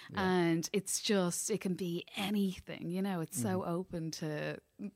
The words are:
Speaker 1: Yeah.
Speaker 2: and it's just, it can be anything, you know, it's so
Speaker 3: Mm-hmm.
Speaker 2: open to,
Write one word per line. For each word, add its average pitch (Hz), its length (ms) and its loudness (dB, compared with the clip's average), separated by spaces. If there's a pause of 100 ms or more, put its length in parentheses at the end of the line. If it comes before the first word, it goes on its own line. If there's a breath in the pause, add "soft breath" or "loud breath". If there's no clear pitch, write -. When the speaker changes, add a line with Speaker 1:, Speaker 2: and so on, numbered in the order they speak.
(120)
Speaker 1:
Yeah. 202 120 -2
Speaker 2:
and 170 480 4
it's - 280 0
just, 185 500 2
it 202 100 0
can 185 140 0
be 170 300 -2 (120)
anything, 190 760 -2
you 185 100 -2
know, 190 200 0
it's 160 200 -4
so 190 200 2
Speaker 3:
Mm-hmm. 185 100 -2
Speaker 2:
open 170 400 -4
to, 151 480 -4 (380)